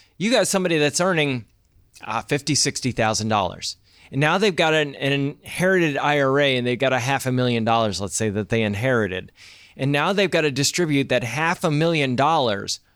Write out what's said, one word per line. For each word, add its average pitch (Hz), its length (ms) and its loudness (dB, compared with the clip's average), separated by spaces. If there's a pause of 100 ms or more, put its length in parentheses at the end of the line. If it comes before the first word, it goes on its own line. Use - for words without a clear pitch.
(180)
you 208 140 -2
got 220 160 4
somebody 180 300 0
that's 147 240 0
earning, 147 420 0 (640)
uh, 110 160 -4
fifty, 143 340 -2
sixty - 380 -2
thousand 110 340 0
dollars. 101 480 -2 (380)
And 135 80 -2
now 156 160 2
they've 196 180 2
got 160 180 2
an, 151 220 0
an 139 160 -2
inherited 151 840 0
I 143 240 2
R 135 180 2
A 139 160 4
and 123 100 0
they've 123 140 0
got 131 140 2
a 127 60 2
half 131 260 -2
a 127 80 0
million 123 320 0
dollars, 113 340 2
let's 101 160 -6
say, 113 140 0
that 101 180 -2
they 113 140 2
inherited. 104 720 -2 (440)
And 139 140 -2
now 151 220 0
they've 190 160 2
gotta 156 220 2
distribute 139 580 0
that 123 140 0
half 151 400 -2
a 165 80 2
million 151 440 0
dollars, 127 640 0 (160)